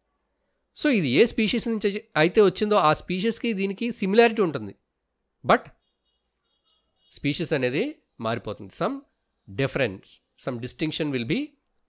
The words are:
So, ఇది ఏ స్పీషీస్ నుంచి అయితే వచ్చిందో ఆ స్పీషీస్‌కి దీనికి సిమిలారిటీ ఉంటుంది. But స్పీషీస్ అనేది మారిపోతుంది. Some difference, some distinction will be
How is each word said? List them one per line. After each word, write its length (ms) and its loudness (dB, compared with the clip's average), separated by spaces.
So, 140 -2
ఇది 200 2
ఏ 140 6
స్పీషీస్ 440 -2
నుంచి 220 -2
అయితే 240 4
వచ్చిందో 360 4
ఆ 160 6
స్పీషీస్‌కి 600 -2
దీనికి 400 -4
సిమిలారిటీ 500 2
ఉంటుంది. 320 -4
But 180 4
స్పీషీస్ 400 -4
అనేది 320 0
మారిపోతుంది. 540 -6
Some 220 -4
difference, 580 -4
some 200 -6
distinction 520 -4
will 160 -4
be 140 -2